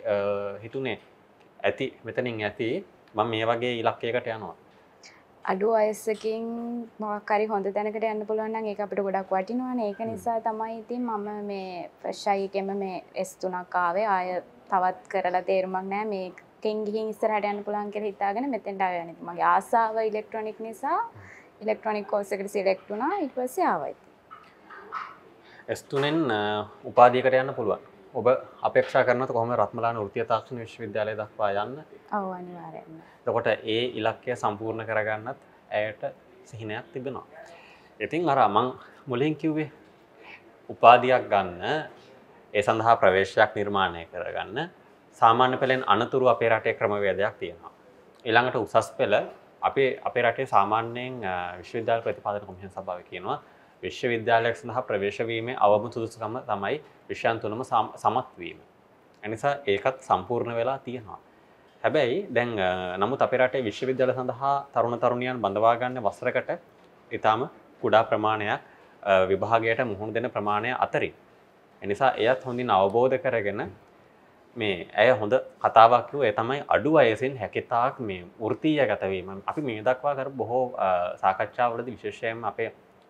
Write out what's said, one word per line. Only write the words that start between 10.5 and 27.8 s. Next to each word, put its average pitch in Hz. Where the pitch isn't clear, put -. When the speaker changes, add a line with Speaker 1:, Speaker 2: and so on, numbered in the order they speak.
Speaker 2:
ඉතින් 240
මම 208
මේ 190
ෆස්ට් -
ෂයි 196
එකෙම 196
මේ 190
එස් 185
තුනක් 180
ආවේ. 180
ආය 185
තවත් 185
කරලා 180
තේරුමක් 185
නෑ. 202
මේකෙන් 214
ගිහින් 220
ඉස්සරහට 214
යන්න 208
පුළුවන් 208
කියලා 208
හිතාගෙන 202
මෙතෙන්ට 202
ආවේ. 180
අනිත් 170
මගේ 170
ආසාව 220
ඉලෙක්ට්‍රොනික් 214
නිසා 262
Speaker 1:
හ්ම්. 466
Speaker 2:
ඉලෙක්ට්‍රොනික් 208
කෝස් 202
එකට 196
සිලෙක්ට් 190
වුණා. 240
ඊට 285
පස්සේ 254
ආවා 170
ඉතින්. -
Speaker 1:
එස් -
තුනෙන්, 147
අ, 107
උපාධියකට 123
යන්න 131
පුළුවන්. 110